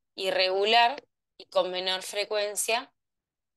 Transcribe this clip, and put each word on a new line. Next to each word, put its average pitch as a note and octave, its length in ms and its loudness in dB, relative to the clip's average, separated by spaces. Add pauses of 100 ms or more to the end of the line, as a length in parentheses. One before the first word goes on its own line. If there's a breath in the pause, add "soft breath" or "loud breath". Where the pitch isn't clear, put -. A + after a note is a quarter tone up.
(160)
irregular G3 920 2 (320)
y - 80 -20
con F#3 240 0
menor F#3 320 -4
frecuencia, G#3 920 -4 (640)